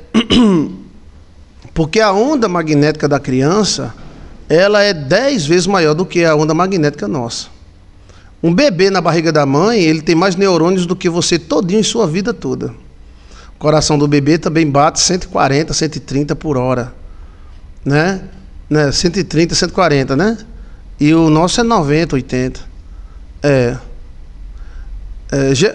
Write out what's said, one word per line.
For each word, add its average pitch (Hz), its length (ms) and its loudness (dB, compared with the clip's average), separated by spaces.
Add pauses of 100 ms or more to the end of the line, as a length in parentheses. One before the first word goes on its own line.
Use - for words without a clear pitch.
(120)
<clears throat> - 1600 -2
porque 160 280 0
a 208 120 4
onda 226 360 0
magnética 151 600 0
da 143 100 0
criança 135 760 -2 (540)
ela 202 340 4
é 202 100 2
dez 180 540 0
vezes 175 200 2
maior 175 280 2
do 175 100 -2
que 170 200 0
a 160 100 4
onda 156 200 2
magnética 170 540 0
nossa. 123 400 -6 (920)
Um 170 100 2
bebê 196 380 2
na 185 100 0
barriga 165 320 2
da 147 140 2
mãe, 185 340 2
ele 160 220 2
tem 165 120 0
mais 180 220 2
neurônios 180 480 2
do 175 100 -4
que 185 140 -2
você 170 300 0
todinho 202 420 0
em 190 40 2
sua 226 220 0
vida 190 280 -4
toda. 127 400 -8 (800)
O - 20 -20
coração 151 380 2
do 147 100 2
bebê 147 300 2
também 160 340 0
bate 143 300 2
cento 180 240 -2
e - 40 -12
quarenta, 147 440 0
cento 151 240 -2
e 135 40 -8
trinta 143 360 -4
por 147 220 -4
hora, 123 340 -2 (920)
né? 170 380 0 (460)
Né? 147 240 2
Cento 175 260 -2
e 175 60 0
trinta, 160 300 0
cento 175 160 -2
e - 40 -14
quarenta, 143 400 2
né? 208 220 0 (640)
E 147 140 4
o 165 160 4
nosso 170 300 2
é 233 40 2
noventa, 160 520 0
oitenta. 127 440 -4 (840)
É. 131 360 2 (1500)
É, 139 220 2
ge-, 160 200 2